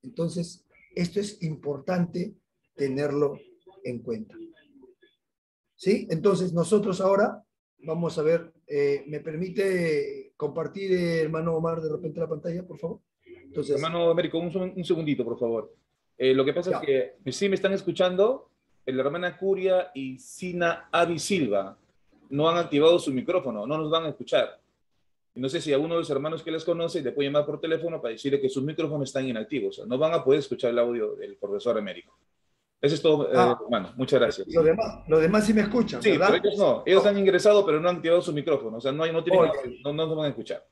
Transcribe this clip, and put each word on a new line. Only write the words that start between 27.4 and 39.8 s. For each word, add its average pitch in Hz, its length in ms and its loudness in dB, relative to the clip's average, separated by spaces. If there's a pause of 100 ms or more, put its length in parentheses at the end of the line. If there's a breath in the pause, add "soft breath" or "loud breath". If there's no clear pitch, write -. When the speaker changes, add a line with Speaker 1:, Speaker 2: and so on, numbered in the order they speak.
Speaker 2:
por 147 160 -6
teléfono 160 400 -2
para 117 120 -4
decirle 139 280 0
que 135 80 0
sus 131 140 -2
micrófonos 147 460 -4
están 131 180 -4
inactivos, 110 520 -4
o - 40 -14
sea, 104 40 -12
no 123 120 -2
van 156 140 2
a 160 100 0
poder 135 160 6
escuchar 123 320 -2
el 120 80 0
audio 120 380 0
del 101 200 -14
profesor 101 400 -2
Américo. 95 400 -8 (640)
Eso 147 140 4
es 147 80 -4
todo, 151 240 4
eh, - 80 -2
Speaker 1:
Ah. 123 260 4
Speaker 2:
hermano. 104 360 -4
Muchas 127 240 2
gracias. 110 340 0
Speaker 1:
Lo 165 80 6
demás, 180 460 0
lo 160 100 6
demás 202 260 4
sí 214 80 2
me 214 100 4
escuchan, 226 380 0
Speaker 2:
Sí, 185 120 4
Speaker 1:
¿verdad? 175 180 4
Speaker 2:
pero - 140 2
ellos 208 140 2
no. 151 280 4
Ellos 190 160 6
Speaker 1:
No. 208 80 6
Speaker 2:
han 202 80 0
ingresado, 196 480 6
pero 151 140 2
no 175 80 2
han 180 80 2
activado 165 260 2
su 175 100 -4
micrófono. 135 440 -2
O 117 40 -10
sea, 131 120 -2
no 156 100 -2
hay, 165 100 0
no 165 120 -2
tienen, 180 160 6
Speaker 1:
Oye. 139 420 0